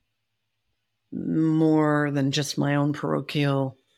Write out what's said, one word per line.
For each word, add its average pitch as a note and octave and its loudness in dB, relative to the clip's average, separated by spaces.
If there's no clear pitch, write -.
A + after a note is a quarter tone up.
more D#3 2
than C#3 0
just D3 -4
my C#3+ 0
own D3 2
parochial C#3+ -2